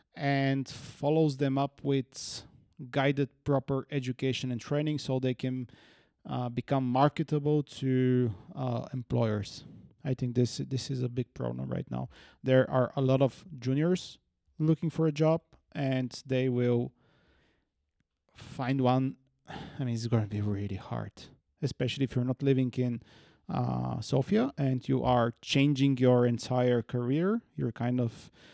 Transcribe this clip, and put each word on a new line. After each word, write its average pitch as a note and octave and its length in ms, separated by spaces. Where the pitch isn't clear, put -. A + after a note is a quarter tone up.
and C3+ 520
follows D3+ 680
them C3+ 200
up C#3 280
with - 580
guided C#3 380
proper C3+ 460
education B2+ 600
and A#2+ 100
training D3+ 380
so C3 220
they B2+ 140
can, B2+ 340
uh, B2 200
become B2+ 360
marketable D3 800
to, B2+ 720
uh, B2 360
employers. A#2 720
I C3+ 100
think B2 200
this, A#2+ 240
this C3 320
is C3 140
a B2 40
big B2 240
problem B2+ 380
right - 180
now. B2+ 200
There C3 260
are B2+ 280
a C#3 40
lot C3 220
of - 220
juniors D3 580
looking D#3 320
for D#3+ 160
a D3+ 60
job D#3+ 300
and C3 340
they C3 220
will B2 440
find C3+ 460
one. C3 340
<sighs> - 300
I C#3+ 60
mean, A#2+ 100
it's A#2 140
gonna A2 180
be G#2 140
really G2+ 340
hard, G#2+ 380
especially C3+ 400
if B2+ 140
you're B2 80
not B2+ 180
living C3 340
in, A#2+ 240
uh, B2 520
Sofia G3 580
and C3 300
you C3 160
are A#2+ 360
changing C#3 580
your B2 280
entire B2 560
career. D3+ 580
You're C3 180
kind B2 280
of - 300